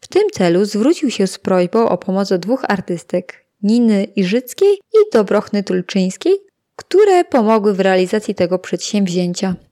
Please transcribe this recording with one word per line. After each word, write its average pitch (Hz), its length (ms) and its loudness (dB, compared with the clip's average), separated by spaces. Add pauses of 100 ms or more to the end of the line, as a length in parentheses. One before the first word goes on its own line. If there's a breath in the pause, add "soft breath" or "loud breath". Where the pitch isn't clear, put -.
W - 60 -20
tym 381 240 2
celu 180 340 2
zwrócił 233 460 0
się 196 160 -2
z - 120 -8
prośbą 185 500 0
o 180 80 0
pomoc 190 320 -4
do 190 80 0
dwóch 202 300 -2
artystek, 180 800 -6 (180)
Niny 220 400 2
Iżyckiej 220 720 0
i - 240 -2 (160)
Dobrochny 202 500 0
Tulczyńskiej, 185 720 -2 (420)
które 381 480 2
pomogły 220 500 2
w 185 60 -4
realizacji 190 560 0
tego 180 240 -2
przedsięwzięcia. 180 960 -4 (160)